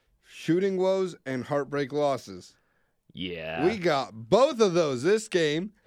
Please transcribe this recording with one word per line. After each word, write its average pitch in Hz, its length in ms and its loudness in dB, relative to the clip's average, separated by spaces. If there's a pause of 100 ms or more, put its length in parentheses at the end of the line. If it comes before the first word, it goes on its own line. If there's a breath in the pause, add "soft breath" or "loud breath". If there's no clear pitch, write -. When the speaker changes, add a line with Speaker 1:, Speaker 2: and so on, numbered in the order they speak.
(240)
Speaker 1:
shooting 190 520 0
woes 185 380 0 (100)
and 131 200 -4
heartbreak 143 480 -2
losses. 131 600 -2 (600)
Speaker 2:
Yeah. 82 520 -4
Speaker 1:
We 220 100 2
got 143 360 0
both 226 460 2
of 208 140 4
those 147 300 0
this 214 260 2
game. 165 440 -2 (140 soft breath)